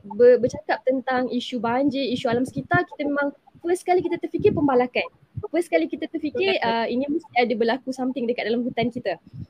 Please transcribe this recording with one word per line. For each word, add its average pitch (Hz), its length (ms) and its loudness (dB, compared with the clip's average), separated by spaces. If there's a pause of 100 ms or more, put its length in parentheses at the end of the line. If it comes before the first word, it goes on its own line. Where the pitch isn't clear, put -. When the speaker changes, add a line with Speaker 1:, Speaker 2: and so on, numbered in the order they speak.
Speaker 1:
ber-, 233 320 6
bercakap - 480 -4
tentang 254 480 0
isu 247 240 -6
banjir, 247 560 0
isu 247 160 -2
alam 240 160 0
sekitar, 349 480 0
kita 294 160 -4
memang 285 240 -2 (240)
first 349 240 -2
kali 370 240 2
kita 339 160 -4
terfikir 339 320 2
pembalakan. 247 560 2 (400)
First - 240 -2
kali 330 160 2
kita 320 160 -8
terfikir, 294 560 -2
Speaker 2:
Betul. 233 80 0
Speaker 1:
uh, 226 160 0
ini 254 240 -2
mesti 320 240 -4
ada 247 240 2
berlaku 233 320 0
something 254 400 -4
dekat 240 160 -4
dalam 233 160 -2
hutan 240 320 -2
kita. 190 240 -6 (320)